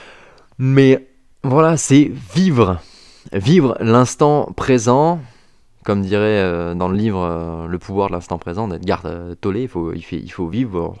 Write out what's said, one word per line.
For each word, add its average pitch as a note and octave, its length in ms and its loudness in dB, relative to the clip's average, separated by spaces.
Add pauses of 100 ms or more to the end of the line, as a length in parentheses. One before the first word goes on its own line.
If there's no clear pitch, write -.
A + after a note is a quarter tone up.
(580)
Mais C3 500 4 (340)
voilà, D#3 340 2
c'est C#3 340 4 (240)
vivre. A#2+ 460 2 (520)
Vivre B2+ 480 2
l'instant B2 760 2
présent, C3+ 640 2 (640)
comme G2+ 180 -2
dirait, G#2 400 0
euh, F2 320 -2
dans F2+ 140 -2
le F#2 100 -2
livre, G#2 220 -2
euh, E2 460 -6
Le F2 120 -6
pouvoir G2 300 -4
de F2+ 60 -8
l'instant F2 220 -8
présent F2+ 320 -8
d'Edgar, F2+ 360 -6
euh, E2+ 320 -12
Tolle, G2+ 220 -6
il B2+ 100 -6
faut, E2 260 -6
il E2+ 80 -10
fait, - 160 -10
il - 120 -14
faut F2 180 -8
vivre, F#2 520 -6